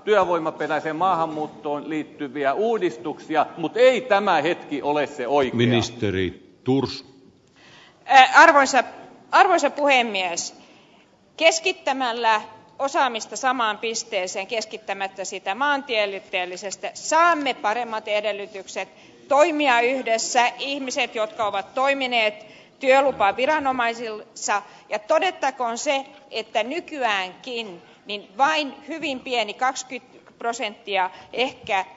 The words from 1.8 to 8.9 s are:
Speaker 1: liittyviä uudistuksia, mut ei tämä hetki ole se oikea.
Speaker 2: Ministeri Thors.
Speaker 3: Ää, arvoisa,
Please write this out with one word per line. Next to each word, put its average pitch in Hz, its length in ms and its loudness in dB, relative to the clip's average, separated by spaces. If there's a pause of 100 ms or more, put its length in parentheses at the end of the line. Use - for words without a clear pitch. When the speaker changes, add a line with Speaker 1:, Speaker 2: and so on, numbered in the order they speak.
Speaker 1:
liittyviä 143 640 -4
uudistuksia, 175 920 -2 (120)
mut 156 200 -4
ei 254 240 6
tämä 202 400 2
hetki 151 400 -4
ole 147 260 0
se 123 200 -8
oikea. 135 300 2
Speaker 2:
Ministeri 107 1040 0
Thors. 131 420 -2 (1000)
Speaker 3:
Ää, 262 300 8
arvoisa, 277 480 8 (480)